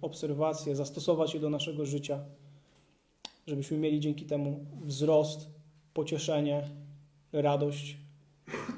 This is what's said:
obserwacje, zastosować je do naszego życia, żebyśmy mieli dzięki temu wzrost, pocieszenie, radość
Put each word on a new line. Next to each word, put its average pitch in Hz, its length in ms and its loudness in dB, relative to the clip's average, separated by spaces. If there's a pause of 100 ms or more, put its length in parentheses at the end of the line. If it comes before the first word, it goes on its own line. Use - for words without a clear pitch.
obserwacje, 151 720 -2
zastosować 156 580 2
je 160 60 -2
do 151 100 0
naszego 147 360 -2
życia, 139 340 -2 (1300)
żebyśmy 143 300 -2
mieli 151 220 4
dzięki 147 260 0
temu 143 400 -2 (160)
wzrost, 151 680 4 (440)
pocieszenie, 147 720 0 (680)
radość 147 640 2 (800)